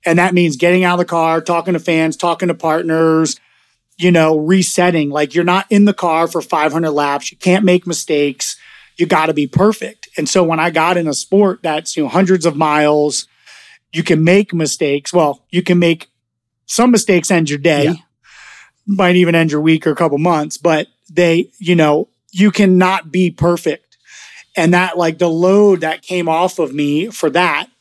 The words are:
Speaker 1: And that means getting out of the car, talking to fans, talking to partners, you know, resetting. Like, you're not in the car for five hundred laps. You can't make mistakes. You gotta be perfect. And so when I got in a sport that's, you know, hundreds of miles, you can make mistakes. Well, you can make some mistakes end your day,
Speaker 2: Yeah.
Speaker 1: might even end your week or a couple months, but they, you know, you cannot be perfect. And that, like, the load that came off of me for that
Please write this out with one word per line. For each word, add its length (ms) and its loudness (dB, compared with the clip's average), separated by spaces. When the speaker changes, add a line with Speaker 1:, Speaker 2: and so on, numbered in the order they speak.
Speaker 1:
And 140 2
that 160 0
means 220 0
getting 260 2
out 100 0
of 60 -2
the 60 0
car, 360 0
talking 320 -2
to 60 -2
fans, 380 -2
talking 320 -2
to 40 -2
partners, 840 0
you 140 2
know, 260 4
resetting. 720 0
Like, 240 -4
you're 100 0
not 280 0
in 140 4
the 80 2
car 340 -2
for 140 -4
five 300 -2
hundred 200 -2
laps. 400 -4
You 60 -20
can't 280 0
make 220 2
mistakes. 720 -4
You 120 -2
gotta 260 0
be 140 -2
perfect. 540 -2
And 140 -6
so 140 2
when 160 -2
I 100 0
got 260 0
in 120 -2
a 80 -4
sport 480 0
that's, 340 -6
you 60 -2
know, 60 -4
hundreds 360 0
of 100 0
miles, 720 0
you 120 -4
can 200 0
make 300 2
mistakes. 580 -4
Well, 380 0
you 140 -2
can 160 2
make 280 0
some 240 2
mistakes 400 0
end 180 0
your 80 -4
day, 280 0
Speaker 2:
Yeah. 80 0
Speaker 1:
might 300 0
even 180 2
end 180 2
your 100 -2
week 260 2
or 40 0
a 40 -2
couple 240 -2
months, 400 -2
but 300 -2
they, 480 0
you 180 0
know, 340 2
you 200 2
cannot 600 2
be 200 0
perfect. 680 -4
And 200 2
that, 240 -2
like, 180 -2
the 120 0
load 520 2
that 220 -6
came 260 -6
off 300 -2
of 160 -4
me 320 -2
for 240 -4
that 380 -2